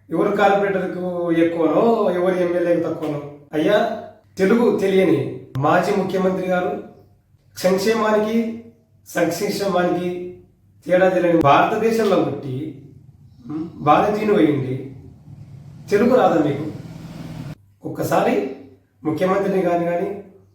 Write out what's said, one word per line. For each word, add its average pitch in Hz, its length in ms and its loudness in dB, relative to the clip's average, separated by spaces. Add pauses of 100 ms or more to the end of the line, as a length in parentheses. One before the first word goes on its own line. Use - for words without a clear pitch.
ఎవరు 202 260 0
కార్పొరేటర్కు 180 960 0
ఎక్కువనో, 170 800 2
ఎవరు 180 240 0
ఎమ్మెల్యేకి 175 480 0
తక్కువనో. 151 380 -6 (320)
అయ్యా, 180 500 0 (340)
తెలుగు 214 420 2
తెలియని 185 640 0 (120)
మాజీ 170 380 2
ముఖ్యమంత్రి 185 520 -2
గారు 185 360 -2 (760)
సంక్షేమానికి, 214 1080 0 (420)
సంక్షేమానికి 180 1300 -2 (460)
తేడా 185 240 4
తెలియని 175 300 2
భారతదేశంలో 202 840 2
పుట్టి, 131 640 -8 (640)
ఉమ్, 160 260 -8
భారతీయుని 202 600 2
అయ్యింది. 135 600 0 (920)
తెలుగు 240 260 4
రాదా 170 280 4
మీకు? 143 220 -2 (1200)
ఒక్కసారి - 680 0 (480)
ముఖ్యమంత్రిని 190 580 0
కానీ, 170 240 0
కానీ 175 380 -4 (320)